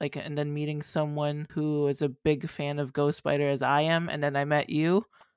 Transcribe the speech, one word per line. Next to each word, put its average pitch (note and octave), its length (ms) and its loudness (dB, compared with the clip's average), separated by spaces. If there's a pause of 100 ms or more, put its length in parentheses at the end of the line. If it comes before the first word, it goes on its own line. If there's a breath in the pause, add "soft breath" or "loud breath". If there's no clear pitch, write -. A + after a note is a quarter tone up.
like, D3 160 -4
and D3 200 -6
then D3 160 -2
meeting D3 280 -4
someone D3 680 -4
who D3+ 360 0
is C#3 140 0
a D3 80 2
big D3+ 400 0
fan D3 300 -4
of C3+ 120 -4
Ghost C#3+ 280 2
Spider C#3+ 280 2
as C#3 140 0
I C#3 220 4
am, E3 260 0
and D3 120 -4
then D3 140 0
I C#3+ 80 2
met D3 260 2
you. E3+ 360 2 (320 soft breath)